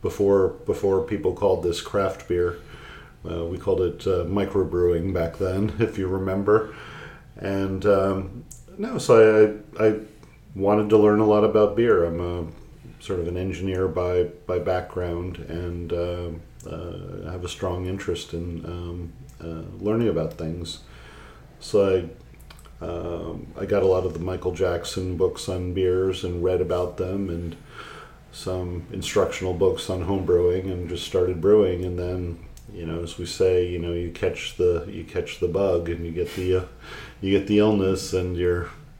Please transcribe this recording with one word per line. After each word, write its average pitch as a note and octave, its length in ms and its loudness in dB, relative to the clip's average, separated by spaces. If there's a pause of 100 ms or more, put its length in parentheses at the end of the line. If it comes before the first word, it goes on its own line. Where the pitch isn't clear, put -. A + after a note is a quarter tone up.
before, G2 460 4 (180)
before G2 380 2
people F#2 300 -2
called F#2 280 2
this E2+ 200 -2
craft - 480 -4
beer. F2 280 0 (720)
Uh, E2+ 140 -4
we F2 140 -6
called F#2 240 0
it, F2 260 -2
uh, F2+ 160 2
microbrewing F2 920 0
back E2 240 -2
then, G2 380 -2
<laughs> F2+ 40 -8
if A2 180 0
you F#2 100 -2
remember. F#2+ 680 2 (640)
And, G2 500 -2
um, G2 600 2 (320)
no, A3+ 200 -4
so A2 600 8 (180)
I, G#2+ 60 2
I, A2 60 6
I G#2+ 100 0 (560)
wanted G#2 340 2
to G#2+ 80 8
learn G#2 220 8
a G#2+ 60 4
lot G#2 180 6
about G#2 320 4
beer. A2 300 4
I'm E2+ 160 -4
a - 840 -10
sort F#2+ 160 -4
of E2+ 80 -4
an F2 80 -4
engineer F#2 540 -2
by, F2+ 340 2 (240)
by F2+ 100 0
background, F2+ 800 -4 (120)
and, F2 420 -6
uh, F2 380 -4 (360)
uh, F2 640 -10
I F2 60 -10
have F2+ 100 -8
a F2+ 60 -8
strong F2+ 380 -4
interest F#2 460 -6
in, E2+ 320 -8
um, F2 480 -10 (300)
uh, E2 400 -12
learning A2+ 240 2
about D#2+ 280 0
things. E2 440 -8 (800)
So F#2+ 500 2 (720)
I, E2+ 40 -10
um, E2+ 640 -8 (120)
I G2 60 -4
got F#2+ 180 2
a - 20 2
lot F#2 200 4
of E2+ 80 -2
the D#2+ 60 -8
Michael F2+ 340 -4
Jackson F2+ 640 -2
books F#2 320 0
on F2+ 240 -4
beers F#2 500 2
and F2 180 -4
read F2+ 200 2
about F2+ 340 -2
them, F#2+ 340 -4
and E2+ 280 -6 (720)
some F2+ 640 -6
instructional F#2 600 0
books F2+ 360 2
on F#2 140 -2
home F#2 220 0
brewing, F2+ 460 4
and F2 160 -6
just E2+ 180 -6
started F2+ 360 0
brewing. F#2 420 4
And F2+ 160 -4
then, F2+ 400 -6 (340)
you E2+ 120 -12
know, E2 180 -6
as D#2+ 140 -10
we F2+ 80 -6
say, F2+ 420 2
you F2 120 -4
know, E2+ 120 -4
you F2 200 -4
catch - 440 -4
the, F2 340 2
you E2+ 140 -10
catch - 360 -6
the F2 100 0
bug, F2 400 0
and E2 160 -6
you E2 60 -6
get E2+ 240 -4
the, F#2 220 0
uh, F2+ 80 -2 (560)
you G2 160 2
get G2 100 0
the G#2 120 4
illness, G2 540 2
and F2+ 240 -2
you're F2 320 0 (300)